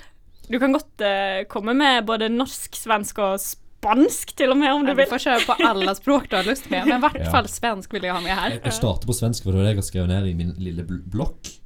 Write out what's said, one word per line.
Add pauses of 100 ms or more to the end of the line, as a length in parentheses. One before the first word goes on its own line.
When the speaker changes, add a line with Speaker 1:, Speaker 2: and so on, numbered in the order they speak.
(480)
Speaker 1:
Du
kan
gott,
eh,
komma
med
både
norsk,
svensk
och
spansk
till
och
med
om
du
Speaker 2:
Ja,
Speaker 1:
vill.
Speaker 2:
du
får
köra
på
alla
språk
du
har
lust
med,
men
i
vart
Speaker 3:
Ja.
Speaker 2:
fall
svensk
vill
jag
ha
med
här.
Speaker 3:
Jag,
jag
startar
på
svensk,
för
det
var
det
jag
skrev
ner
i
min
lilla
bl-,
block. (180)